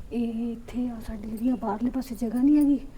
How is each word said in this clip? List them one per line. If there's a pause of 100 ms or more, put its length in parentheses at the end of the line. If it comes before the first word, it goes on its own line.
(120)
ਇਹ
ਇੱਥੇ
ਆ (100)
ਸਾਡੇ
ਜਿਹੜੀਆਂ
ਬਾਹਰਲੇ
ਪਾਸੇ
ਜਗ੍ਹਾ
ਨਹੀਂ
ਹੈਗੀ, (180)